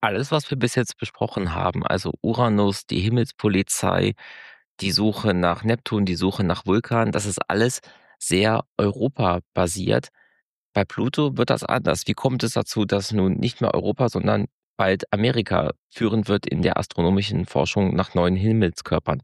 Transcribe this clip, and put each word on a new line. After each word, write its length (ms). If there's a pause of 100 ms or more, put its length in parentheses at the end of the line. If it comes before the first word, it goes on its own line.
Alles, 300
was 180
wir 80
bis 180
jetzt 200
besprochen 580
haben, 300
also 380
Uranus, 640
die 140
Himmelspolizei, 1120 (640)
die 120
Suche 420
nach 280
Neptun, 440
die 80
Suche 280
nach 220
Vulkan, 480
das 140
ist 120 (100)
alles 340 (360)
sehr 460 (140)
europabasiert. 1300 (640)
Bei 140
Pluto 500
wird 140
das 140
anders. 420
Wie 80
kommt 300
es 100
dazu, 320
dass 260
nun 220
nicht 260
mehr 140
Europa, 340
sondern 380 (320)
bald 340
Amerika 600 (180)
führend 380
wird 180
in 160
der 160
astronomischen 680
Forschung 500
nach 200
neuen 220
Himmelskörpern? 880